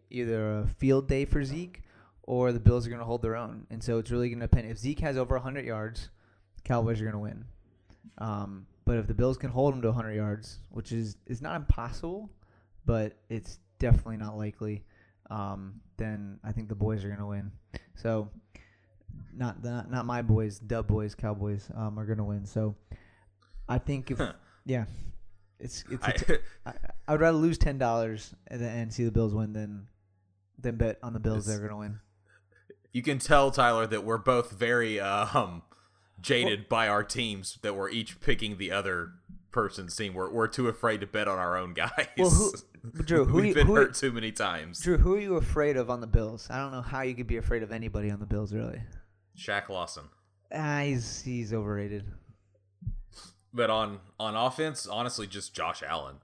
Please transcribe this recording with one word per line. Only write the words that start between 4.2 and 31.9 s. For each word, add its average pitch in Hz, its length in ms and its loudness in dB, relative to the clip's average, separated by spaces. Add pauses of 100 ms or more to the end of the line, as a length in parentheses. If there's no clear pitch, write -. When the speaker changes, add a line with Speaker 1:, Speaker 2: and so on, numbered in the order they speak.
Speaker 1:
gonna 120 180 -4
depend. 113 220 4
If 113 100 -8
Zeke 139 200 -4
has 143 180 -2
over 127 180 0
a 123 40 -2
hundred 131 260 -8
yards, 110 440 -6 (540)
Cowboys 117 380 0
are 110 40 -2
gonna 107 140 -4
win. 107 260 -10 (720)
Um, 104 480 -6 (200)
but 120 120 4
if 107 100 0
the 117 60 0
Bills 123 240 4
can 135 140 -4
hold 135 240 4
him 127 80 -6
to 113 60 4
a - 20 4
hundred 110 220 -2
yards, 107 440 -2 (120)
which - 220 -10
is, 113 260 -4 (100)
is 120 160 -6
not 156 120 -4
impossible, 170 760 -2 (540)
but 110 340 0 (100)
it's 110 300 -10 (180)
definitely 117 400 4
not 107 200 -8
likely, 104 460 -6 (480)
um, 98 500 -8 (160)
then 104 460 -6
I 107 80 -6
think 107 180 -6
the 107 60 -6
boys 104 280 0
are 101 60 -6
gonna 101 180 -6
win. 101 240 -6 (440)
So, 110 340 -2 (1040)
not 113 300 -4
the, 120 260 -6
not 123 160 -2
my 120 160 -2
boys, 110 380 2
Dub 110 280 -4
boys, 104 280 0
Cowboys, 104 600 -4
um, 107 220 -6
are 107 80 -6
gonna 107 180 -2
win. 104 220 -4
So, 107 300 -2 (920)
I 123 120 0
think 139 320 -4
if, 123 60 -4
Speaker 2:
Huh. 113 160 -2 (320)
Speaker 1:
yeah, 123 200 0 (720)
it's, - 300 -12
it's 120 160 -4
a 104 40 4
Speaker 2:
I - 20 4
Speaker 1:
t-, - 220 6 (160)
Speaker 2:
<laughs> - 160 -16
Speaker 1:
I, 120 80 -10 (340)
I 151 60 0
would 156 80 4
rather 160 160 6
lose 160 200 4
ten 143 200 4
dollars 117 580 0 (120)
and, 120 140 -8
and 113 320 -4
see 120 120 -2
the 113 60 2
Bills 110 220 4
win 107 200 0
than, 104 340 -8 (720)
than 123 180 -4
bet 113 240 2
on 117 120 -6
the 113 60 -4
Bills 110 200 2
Speaker 2:
It's 104 80 -4
Speaker 1:
they're 104 200 -2
gonna 104 120 -10
win. 104 200 -8 (920)